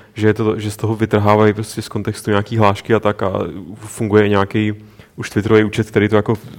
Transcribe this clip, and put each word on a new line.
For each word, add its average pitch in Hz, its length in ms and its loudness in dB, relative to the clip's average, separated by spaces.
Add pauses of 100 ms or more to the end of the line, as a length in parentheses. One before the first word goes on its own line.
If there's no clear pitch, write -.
(140)
že 107 140 0
je 107 60 4
to, 110 260 -2
že 107 120 -6
z - 60 -12
toho 110 180 -2
vytrhávají 107 580 4
prostě 110 280 -8
z - 80 -14
kontextu 107 400 -6
nějaký 104 280 -2
hlášky 104 360 2
a 107 60 4
tak 104 240 -2
a 95 100 -2 (420)
funguje 107 540 0
nějaký 104 440 0 (420)
už - 140 -10
Twitterový 107 340 2
účet, 107 260 -2
který 104 200 2
to 107 60 2
jako 104 180 0 (260)